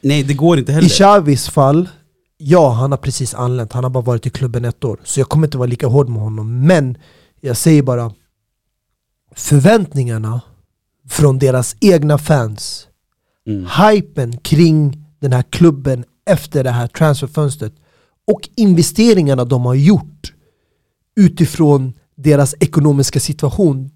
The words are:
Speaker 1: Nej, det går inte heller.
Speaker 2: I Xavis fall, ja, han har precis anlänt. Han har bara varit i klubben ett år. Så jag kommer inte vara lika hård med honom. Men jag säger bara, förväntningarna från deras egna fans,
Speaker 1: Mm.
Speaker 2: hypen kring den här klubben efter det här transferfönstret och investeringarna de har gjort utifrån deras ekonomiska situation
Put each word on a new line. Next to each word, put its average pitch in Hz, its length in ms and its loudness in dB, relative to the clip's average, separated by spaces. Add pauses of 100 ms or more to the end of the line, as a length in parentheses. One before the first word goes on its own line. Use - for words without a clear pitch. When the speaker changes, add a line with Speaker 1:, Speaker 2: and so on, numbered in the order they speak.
Speaker 1:
Nej, 143 220 -2
det 143 120 -2
går 156 240 2
inte 135 140 -4
heller. 160 140 2
Speaker 2:
I 160 40 6
Xavis 190 580 2
fall, 151 400 2 (500)
ja, 151 340 4
han 127 180 -2
har 113 80 -4
precis 127 360 -6
anlänt. 123 380 -6
Han 123 120 -6
har 127 60 -4
bara 127 140 -4
varit 120 220 -2
i 123 40 -4
klubben 120 340 -6
ett 120 200 -6
år. 110 200 -6
Så - 160 -4
jag 127 80 0
kommer 156 180 0
inte 147 120 -6
vara 123 80 -2
lika 123 200 -4
hård 131 220 2
med 113 140 -6
honom. 110 440 -4
Men 147 320 2 (420)
jag 127 160 -6
säger 156 260 2
bara, 120 300 -4 (1200)
förväntningarna 131 1040 0 (680)
från 139 300 2
deras 127 420 0
egna 151 380 2
fans, - 680 -4 (600)
Speaker 1:
Mm. 101 200 -6
Speaker 2:
hypen 151 720 0
kring 151 680 0 (160)
den 135 120 -2
här 127 180 0
klubben 135 540 0 (220)
efter 151 380 -2
det 127 60 -2
här 120 160 -4
transferfönstret 143 880 -4 (540)
och - 300 -4
investeringarna 180 880 2
de 123 200 -2
har 123 100 -2
gjort - 580 0 (840)
utifrån 147 760 2 (240)
deras 143 440 0
ekonomiska 143 600 0
situation 143 760 -2